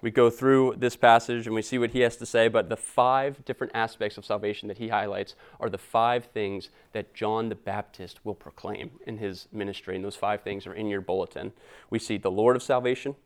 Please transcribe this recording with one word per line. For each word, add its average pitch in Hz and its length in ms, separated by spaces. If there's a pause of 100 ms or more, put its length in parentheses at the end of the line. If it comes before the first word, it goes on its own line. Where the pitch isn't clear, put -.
We 117 100
go 120 200
through 131 480
this 120 180
passage 117 500
and 110 80
we 110 80
see 127 160
what 120 120
he 123 100
has 120 160
to 120 100
say, 117 220
but 107 200
the 113 80
five 135 680
different 127 300
aspects 113 440
of 104 60
salvation 104 420
that 101 120
he 110 100
highlights 101 480 (240)
are 117 100
the 95 80
five 120 480
things 98 440 (220)
that - 220
John 110 340
the 107 60
Baptist 98 680
will 104 100
proclaim - 560 (160)
in 113 120
his 98 340
ministry, 98 420
and 95 100
those 101 120
five 104 260
things 98 240
are 95 80
in 107 140
your 101 120
bulletin. 92 520 (360)
We 110 120
see 107 180
the 95 140
Lord 117 240
of 123 80
salvation 127 500 (120)